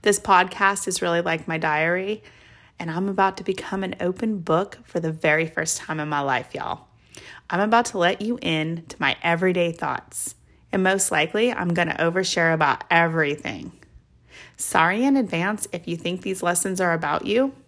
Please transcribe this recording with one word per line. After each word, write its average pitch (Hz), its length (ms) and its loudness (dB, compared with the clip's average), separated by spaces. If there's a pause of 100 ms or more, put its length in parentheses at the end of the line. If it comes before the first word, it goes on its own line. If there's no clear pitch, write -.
This 202 160 4
podcast 196 680 2
is 185 160 -2
really 170 180 2
like 165 260 -2
my 160 120 -2
diary, 170 640 0 (560)
and 165 100 -8
I'm 180 180 -2
about 190 300 0
to 185 60 -12
become 190 400 -4
an 185 160 -6
open 190 400 -2
book 165 440 0
for - 160 -6
the 160 120 -2
very 160 340 2
first 160 320 -4
time 160 220 -6
in 151 100 -6
my 143 120 -2
life, 127 340 -2
y'all. - 320 -8 (640)
I'm 175 80 0
about 226 280 4
to 196 120 -6
let 175 200 4
you 226 220 -2
in 165 460 -2
to - 120 -16
my 139 220 2
everyday 170 500 2
thoughts, - 640 -6 (380)
and 196 100 0
most 190 300 2
likely, 208 400 2
I'm 175 240 -2
gonna 170 240 0
overshare 170 520 2
about 156 380 2
everything. 160 840 0 (840)
Sorry 185 460 2
in 277 140 4
advance 202 540 -2
if 175 160 -8
you 170 80 -4
think 175 260 -6
these 190 200 -4
lessons 180 400 0
are 175 120 2
about 160 320 -2
you. 262 280 2 (140)